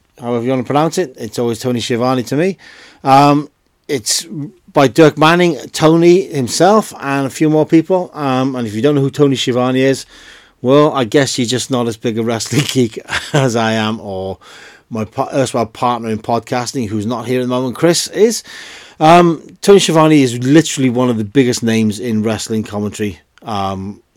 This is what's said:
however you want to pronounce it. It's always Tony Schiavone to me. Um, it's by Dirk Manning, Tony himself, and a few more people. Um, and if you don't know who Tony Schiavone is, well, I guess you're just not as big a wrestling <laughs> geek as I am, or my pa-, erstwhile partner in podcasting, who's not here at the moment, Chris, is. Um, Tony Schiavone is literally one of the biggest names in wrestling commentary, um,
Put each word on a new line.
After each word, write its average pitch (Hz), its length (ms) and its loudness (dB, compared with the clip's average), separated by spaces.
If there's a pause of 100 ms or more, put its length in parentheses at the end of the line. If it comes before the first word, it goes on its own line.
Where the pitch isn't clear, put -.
(180)
however 120 260 -4
you 127 60 -2
want 131 100 -2
to 113 60 -8
pronounce 151 320 0
it. 151 180 -6
It's 117 220 -10
always 117 200 -2
Tony 123 220 -4
Schiavone 123 440 -2
to 135 120 -6
me. 180 220 -2 (440)
Um, 143 460 4 (400)
it's 143 380 -4 (480)
by 139 140 4
Dirk 151 280 4
Manning, 165 400 2 (140)
Tony 170 560 4
himself, 170 760 0
and 139 260 -4
a 123 40 -6
few 156 180 -2
more 151 160 2
people. 165 480 0
Um, 131 440 -2
and 120 100 -6
if 104 80 -8
you 110 80 -2
don't 147 120 2
know 139 60 0
who 135 80 0
Tony 139 280 2
Schiavone 127 440 0
is, 135 240 0 (560)
well, 143 320 4
I 131 120 -2
guess 135 340 0
you're 123 80 -2
just 120 240 -4
not 123 180 -2
as 110 80 -6
big 113 220 -6
a 117 40 -2
wrestling 117 420 -2
<laughs> - 40 -4
geek 123 300 -2 (340)
as 135 240 0
I 110 160 0
am, 110 280 -4
or 95 380 -8 (500)
my 110 160 -8
pa-, 131 280 -6
erstwhile 127 340 -2
partner 117 440 -4
in 107 80 -4
podcasting, 120 680 -4
who's 107 180 -4
not 117 200 -6
here 127 140 -2
at - 20 -2
the 123 60 -4
moment, 127 260 -4
Chris, - 320 0
is. 214 380 0 (560)
Um, 165 440 4 (160)
Tony 202 200 6
Schiavone 156 420 4
is 123 160 0
literally 135 520 2
one 123 200 0
of 113 80 -2
the 110 60 -4
biggest 120 400 0
names 110 340 0
in 110 240 -4
wrestling 110 400 -4
commentary, 104 560 -6 (240)
um, 98 580 -8 (160)